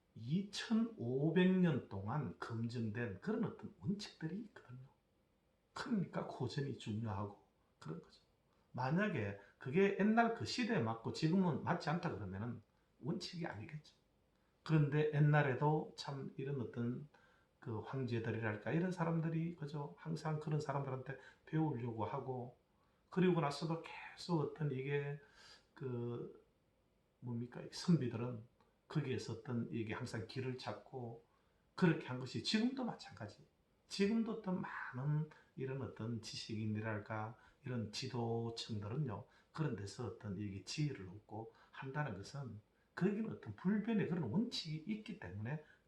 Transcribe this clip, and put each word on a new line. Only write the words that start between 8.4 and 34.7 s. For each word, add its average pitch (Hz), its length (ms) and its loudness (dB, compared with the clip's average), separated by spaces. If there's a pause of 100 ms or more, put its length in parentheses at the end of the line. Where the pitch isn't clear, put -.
만약에 131 680 2 (200)
그게 185 420 4
옛날 226 340 6
그 - 100 -4
시대에 226 360 0
맞고 113 320 0
지금은 160 500 4
맞지 151 260 0
않다 156 260 0
그러면은 104 460 -4 (400)
원칙이 165 460 -4
아니겠죠. - 480 -10 (680)
그런데 151 500 6
옛날에도 147 840 6
참 135 400 -6
이런 139 240 -4
어떤 120 480 -4 (520)
그 110 200 -6
황제들이랄까 113 920 -2
이런 175 180 2
사람들이, 165 640 0
그죠? 147 440 -6
항상 156 420 -2
그런 151 200 2
사람들한테 131 560 -2 (300)
배우려고 123 580 0
하고, 127 520 -4 (520)
그리고 175 320 6
나서도 156 420 0
계속 - 580 -2
어떤 143 320 0
이게 143 460 0 (560)
그 120 580 -4 (880)
뭡니까? 120 400 -4 (120)
선비들은 120 720 2 (460)
거기에서 123 460 -2
어떤 117 360 -4
이게 110 240 -4
항상 113 320 -6
길을 127 320 -6
찾고 117 680 -8 (500)
그렇게 165 320 6
한 127 120 -4
것이 123 240 -4
지금도 247 420 2
마찬가지. - 600 -8 (420)
지금도 226 440 2
어떤 185 280 -2
많은 147 680 -2 (280)